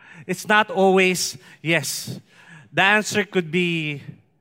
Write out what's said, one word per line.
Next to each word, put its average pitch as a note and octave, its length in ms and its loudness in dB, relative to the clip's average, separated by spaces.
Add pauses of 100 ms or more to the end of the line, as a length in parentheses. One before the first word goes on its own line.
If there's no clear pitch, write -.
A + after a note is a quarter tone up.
(260)
It's F3+ 240 -6
not G#3+ 240 2
always F#3+ 640 2 (240)
yes. - 560 -4 (560)
The E3+ 80 2
answer G#3 400 2
could F3 320 -4
be, E3 480 -2 (380)